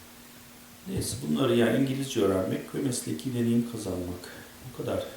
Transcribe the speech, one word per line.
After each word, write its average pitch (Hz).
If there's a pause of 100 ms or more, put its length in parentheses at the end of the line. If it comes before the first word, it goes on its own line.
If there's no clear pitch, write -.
(880)
Neyse, - (120)
bunları, 135
yani 127
İngilizce 131
öğrenmek -
ve -
mesleki 123
deneyim 117
kazanmak. 90 (400)
Bu -
kadar - (100)